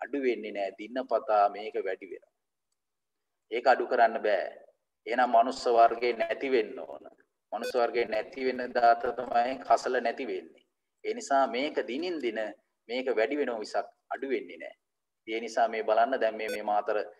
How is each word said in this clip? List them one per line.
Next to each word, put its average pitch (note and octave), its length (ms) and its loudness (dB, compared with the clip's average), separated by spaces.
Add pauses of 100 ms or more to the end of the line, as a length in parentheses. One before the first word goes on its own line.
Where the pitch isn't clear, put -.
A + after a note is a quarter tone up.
අඩු C3+ 200 -6
වෙන්නේ G#2+ 320 -2
නෑ. G2 200 -4
දිනපතා G#2+ 760 0
මේක G#2 300 -4
වැඩි F#2+ 300 -4
වෙනවා. - 260 -18 (1160)
ඒක A#2+ 160 -2
අඩු B2 200 6
කරන්න A#2 320 4
බෑ. G2+ 260 2 (600)
එහෙනම් B2 240 2
මනුස්ස A#2+ 360 4
වර්ගය A#2 460 6
නැති A2+ 380 -4
වෙන්න A2 280 2
ඕන. C#2+ 260 -14 (480)
මනුස්ස A#2 200 -6
වර්ගය A#2 320 2
නැති G#2+ 400 -4
වෙන B2+ 160 0 (100)
දාත A#2+ 320 4 (120)
තමයි B2 460 0
කසල B2+ 380 2
නැති A#2+ 280 -4
වෙන්නේ. F2+ 380 -10 (400)
ඒ G#2+ 100 -2
නිසා C3+ 320 2
මේක C3+ 360 -2
දිනින් D#3+ 360 -4
දින A2+ 220 -4 (480)
මේක B2+ 200 -6
වැඩි A2+ 280 0
වෙනව B2 220 -2
මිසක් G#2 280 -6 (200)
අඩු A#2+ 220 -8
වෙන්නේ F2+ 300 -6
නෑ. - 180 -16 (520)
ඒ A2+ 120 -4
නිසා A#2 280 -2
මේ A2 140 -4
බලන්න A2+ 380 2
දැන් A2 160 0
මේ, A2 120 -6
මේ G#2+ 140 -6
මාතර G#2 340 0 (240)